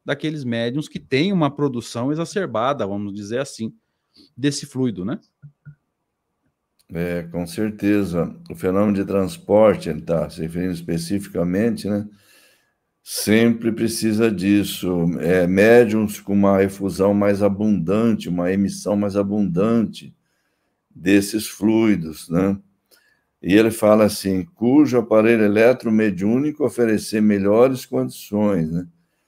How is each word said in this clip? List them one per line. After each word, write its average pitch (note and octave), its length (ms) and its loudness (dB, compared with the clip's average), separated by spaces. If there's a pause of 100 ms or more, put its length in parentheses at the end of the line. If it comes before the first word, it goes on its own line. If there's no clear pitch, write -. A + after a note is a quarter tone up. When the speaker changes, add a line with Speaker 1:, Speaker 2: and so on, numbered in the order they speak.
Speaker 1:
daqueles D3+ 400 -6
médiums B2 460 -4
que - 100 -14
têm D#3+ 320 -2
uma D#3+ 180 2
produção C3 600 -4
exacerbada, C#3+ 760 -4
vamos G2+ 260 -8
dizer G#2 260 -8
assim, A2+ 320 -8 (640)
desse C#3 300 -4
fluido, A#2+ 400 -4
né? C#3 140 -6 (1700)
Speaker 2:
É, F2 300 -6
com E2+ 220 -8
certeza. G2+ 880 -2 (160)
O E2 60 -16
fenômeno G2 380 0
de F#2+ 120 -2
transporte, F#2+ 840 2
ele D#2 120 -6
tá D#2+ 280 -2
se - 120 -14
referindo F2 320 -4
especificamente, F2+ 1160 -4
né? G#2 180 -4 (960)
Sempre A2+ 680 2
precisa A2 600 0
disso. F#2 760 0 (160)
É, F2 260 2
médiums G#2+ 760 4
com G2 120 -6
uma G2 300 4
efusão G2 500 0
mais G2+ 300 0
abundante, G2+ 840 0
uma F2 220 -2
emissão G2 460 -2
mais G2+ 200 -4
abundante G2+ 960 -2 (800)
desses G2 520 0
fluidos, G2+ 840 0
né? F#2+ 280 0 (840)
E F2+ 140 2
ele A2 160 6
fala G#2+ 340 4
assim, F#2+ 400 -2 (100)
"cujo B2 440 4
aparelho A2 460 4
eletromediúnico A2+ 1200 2
oferecer A2 560 0
melhores G#2+ 640 2
condições", G#2+ 840 -2
né? E2+ 160 -6 (400)